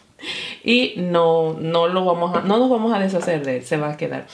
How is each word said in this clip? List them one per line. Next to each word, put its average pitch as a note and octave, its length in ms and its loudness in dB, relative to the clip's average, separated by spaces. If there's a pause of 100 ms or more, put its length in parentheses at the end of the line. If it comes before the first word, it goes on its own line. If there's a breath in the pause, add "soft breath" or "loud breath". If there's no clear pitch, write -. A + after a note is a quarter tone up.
(180)
<laughs> - 60 -20 (400 loud breath)
Y B3 340 2
no, E3 600 2
no E3+ 280 2
lo F#3 160 0
vamos F3 320 0
a, E3+ 60 0
no G3+ 160 2
nos B3+ 140 4
vamos A3+ 200 2
a G#3+ 60 0
deshacer F3+ 480 -2
de C3 120 -2
él, B2 60 -8
se D#3 140 -2
va D3 140 -4
a D3+ 60 -10
quedar. C3+ 360 -8